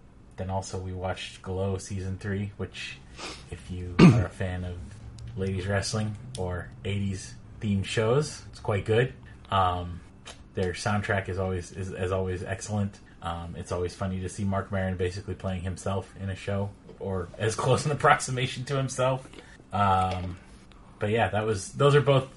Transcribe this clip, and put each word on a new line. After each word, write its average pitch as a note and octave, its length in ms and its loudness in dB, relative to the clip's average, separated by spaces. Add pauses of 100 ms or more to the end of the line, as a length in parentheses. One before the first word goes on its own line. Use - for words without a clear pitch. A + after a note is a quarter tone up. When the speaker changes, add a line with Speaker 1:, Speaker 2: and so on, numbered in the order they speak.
(360)
Speaker 1:
then F#2+ 140 -6
also F#2+ 280 -4
we F#2 140 -6
watched F2+ 480 -6
Glow F#2+ 380 -2
season F#2+ 400 -6
three, G2+ 400 -4
which, - 400 -8 (520)
if - 200 -12
you F2+ 260 -8
Speaker 2:
<clears throat> - 40 6
Speaker 1:
are A#2 260 12
a - 20 -6
fan F2+ 360 -4
of F2+ 120 -6 (640)
ladies F#2+ 280 0
wrestling G#2 500 0 (200)
or F2+ 320 -2 (160)
eighties G2 480 -2 (300)
themed G2 240 2
shows, A#2+ 640 2
it's - 100 -16
quite G2+ 240 0
good. A#2 300 4 (360)
Um, F2+ 500 2 (520)
their F#2 220 0
soundtrack G2+ 560 0
is F2+ 80 -4
always, F#2 340 -2
is, F#2+ 200 -6
is F#2 200 -2
always F#2 300 0
excellent. G2+ 560 -4 (240)
Um, E2+ 340 -6
it's F2 160 -6
always F2+ 220 -2
funny F#2+ 260 -2
to F#2 80 -6
see G2+ 160 -6
Marc G2 260 0
Maron F#2+ 280 0
basically F#2 360 -4
playing F#2 280 -4
himself F#2+ 580 -4
in F#2+ 80 -4
a F#2+ 80 -4
show, G2+ 320 -4 (320)
or F#2 380 -4
as A2 160 0
close C3 320 2
an D3+ 60 0
approximation B2+ 760 2
to C#3+ 100 -2
himself. C3 500 0 (460)
Um, F#2 640 2 (640)
but G#2 120 0
yeah, G#2+ 180 4
that G#2 180 0
was, G#2+ 260 -2
those C#3 220 6
are D3 60 10
both C3+ 360 4